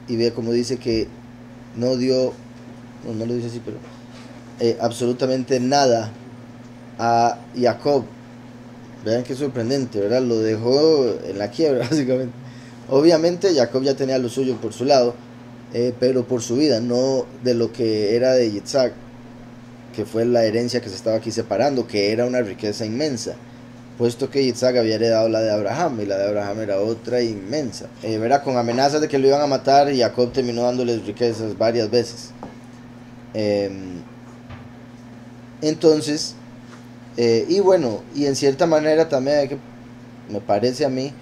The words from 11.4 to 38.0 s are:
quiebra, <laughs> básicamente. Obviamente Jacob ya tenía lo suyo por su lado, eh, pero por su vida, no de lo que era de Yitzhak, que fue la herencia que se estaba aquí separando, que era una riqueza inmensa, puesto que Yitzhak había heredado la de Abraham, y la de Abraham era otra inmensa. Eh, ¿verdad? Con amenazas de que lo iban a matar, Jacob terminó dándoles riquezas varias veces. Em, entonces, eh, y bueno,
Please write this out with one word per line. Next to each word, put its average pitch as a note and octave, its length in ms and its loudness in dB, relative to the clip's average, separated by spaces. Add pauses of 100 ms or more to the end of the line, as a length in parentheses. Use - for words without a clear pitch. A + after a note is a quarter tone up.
quiebra, C3 360 2
<laughs> A#2+ 40 -8
básicamente. B2+ 440 0 (560)
Obviamente E3+ 640 4
Jacob C3 280 2
ya C3+ 140 2
tenía C3 220 0
lo A#2+ 100 0
suyo B2+ 280 -2
por A2 160 -6
su A#2+ 120 -6
lado, B2+ 300 4 (600)
eh, B2 240 0
pero B2+ 260 2
por B2 160 -2
su A#2 160 -4
vida, C3+ 240 2
no B2 460 0 (160)
de B2 120 0
lo A#2 180 0
que A2 420 0
era B2+ 180 4
de B2 160 4
Yitzhak, A2+ 440 0 (1040)
que G#2+ 100 -6
fue A2+ 200 -2
la A#2+ 200 4
herencia A#2 360 0
que A2+ 80 -8
se F#2+ 60 -10
estaba A2 220 -2
aquí A2+ 160 -6
separando, A2+ 560 0
que G2+ 240 0
era A#2+ 140 0
una B2 160 0
riqueza G#2 440 -6
inmensa, B2+ 480 -4 (640)
puesto A#2+ 320 -2
que C#3 140 0
Yitzhak B2 320 0
había A2 180 2
heredado A2+ 340 2
la A2 120 0
de A2 100 0
Abraham, A2+ 500 -2
y G#2 60 -4
la G2 100 -2
de G2 120 0
Abraham G#2 320 -4
era G2+ 180 -2
otra A#2 440 -2
inmensa. A2+ 640 -6 (160)
Eh, A2 140 -2
¿verdad? B2+ 260 0
Con C3 120 0
amenazas B2+ 440 2
de D3+ 80 0
que C#3+ 100 0
lo C3+ 80 4
iban C#3 140 6
a D3 80 2
matar, C#3 440 4
Jacob A#2+ 400 2
terminó A#2+ 300 -2
dándoles B2 420 0
riquezas G#2+ 540 -2
varias A2+ 320 2
veces. - 400 -2 (1040)
Em, G2 680 -2 (1600)
entonces, D3+ 760 2 (800)
eh, A#2 320 4
y F3+ 100 4
bueno, F3 440 4 (120)